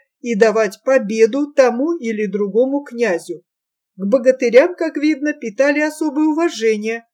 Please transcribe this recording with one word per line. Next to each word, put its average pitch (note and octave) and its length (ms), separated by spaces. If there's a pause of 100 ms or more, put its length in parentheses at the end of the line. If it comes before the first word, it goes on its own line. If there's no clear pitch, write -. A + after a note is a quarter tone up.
(200)
и A#3 160
давать G#3+ 480
победу A3+ 680
тому C4+ 440
или A3 280
другому G#3 580
князю. F#3+ 600 (520)
К F#3+ 100
богатырям, C4 680
как D#4 220
видно, D4 360
питали C#4 460
особое D4+ 460
уважение, A3+ 880